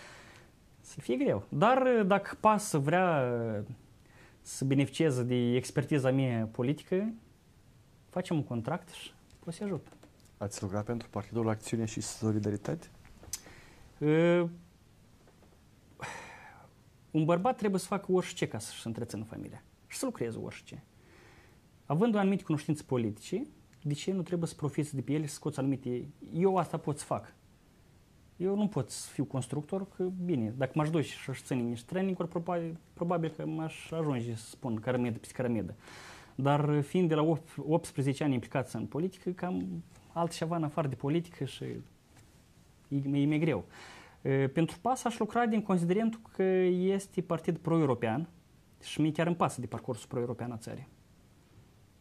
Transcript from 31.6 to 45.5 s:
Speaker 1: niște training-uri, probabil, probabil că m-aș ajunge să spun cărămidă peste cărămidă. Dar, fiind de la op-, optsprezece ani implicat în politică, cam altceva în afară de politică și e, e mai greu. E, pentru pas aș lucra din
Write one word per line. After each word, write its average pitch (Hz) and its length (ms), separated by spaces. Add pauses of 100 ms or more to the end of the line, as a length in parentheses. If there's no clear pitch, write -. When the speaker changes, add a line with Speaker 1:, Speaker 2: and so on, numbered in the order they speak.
Speaker 1:
niște 120 280
training-uri, 185 400
probabil, 170 500 (140)
probabil 170 440
că 156 100
m-aș 160 440
ajunge 131 440
să 110 100
spun - 320
cărămidă 123 420
peste - 160
cărămidă. 117 400 (600)
Dar, 147 460
fiind 175 280
de 160 60
la 151 80
op-, 156 340 (100)
optsprezece 147 580
ani 139 100
implicat 123 380
în 110 140
politică, 180 440
cam 180 520 (300)
altceva 170 440
în 160 80
afară 143 240
de 127 60
politică 151 500
și 131 200
e, 120 180 (1080)
e 139 380
mai 151 120
greu. 151 260 (580)
E, 135 260
pentru 160 320
pas 254 240
aș 226 140
lucra 233 280
din 220 160